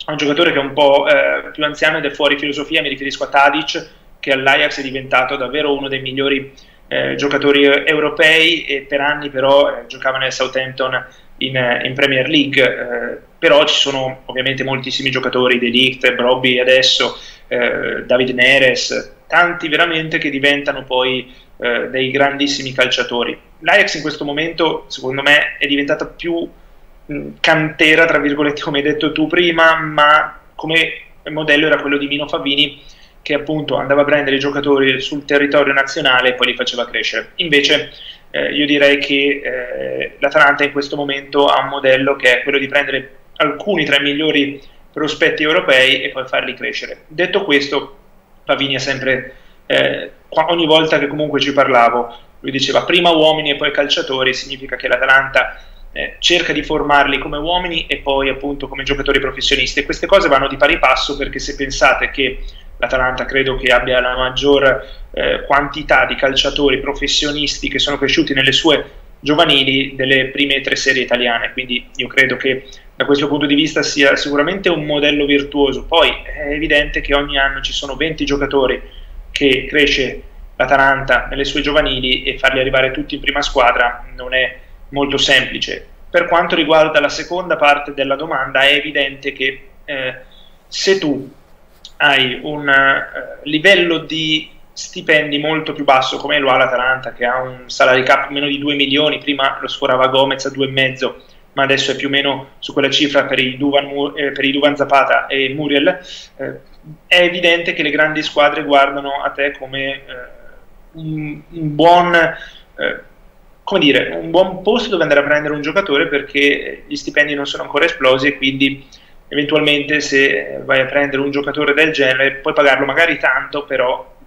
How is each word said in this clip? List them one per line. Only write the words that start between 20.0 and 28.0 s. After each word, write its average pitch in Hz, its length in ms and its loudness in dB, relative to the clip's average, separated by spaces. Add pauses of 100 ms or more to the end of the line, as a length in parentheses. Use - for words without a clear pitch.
che 151 120 -2
diventano 139 540 -2
poi, 127 480 -2 (260)
eh, 120 300 -2
dei 131 220 -2
grandissimi 139 640 0
calciatori. 127 640 -2 (220)
L'Ajax 175 360 2
in 151 60 -6
questo 151 220 -6
momento, 160 640 -2
secondo 135 340 -6
me, 147 360 4
è 147 80 -2
diventata 143 400 0
più, 170 420 -6 (640)
mm, 143 280 -10
cantera, 156 640 4